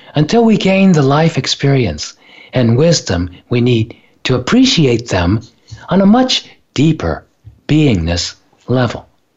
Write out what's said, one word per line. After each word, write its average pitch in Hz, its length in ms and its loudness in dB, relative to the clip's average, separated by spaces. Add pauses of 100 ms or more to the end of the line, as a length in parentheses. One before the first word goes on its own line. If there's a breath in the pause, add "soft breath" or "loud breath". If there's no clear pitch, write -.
(160 loud breath)
until 214 300 2
we 220 120 2
gain 190 340 2
the 156 100 2
life 147 360 2
experience 127 800 -2 (380 loud breath)
and 120 240 2
wisdom 123 520 0 (200 loud breath)
we 123 120 0
need 120 340 0 (280 loud breath)
to 135 120 -2
appreciate 139 760 0
them 95 320 -2 (480 loud breath)
on 185 120 0
a 196 40 2
much 254 440 0 (240 loud breath)
deeper 143 520 -2 (420)
beingness 101 680 -2 (320)
level. 123 400 -4 (280)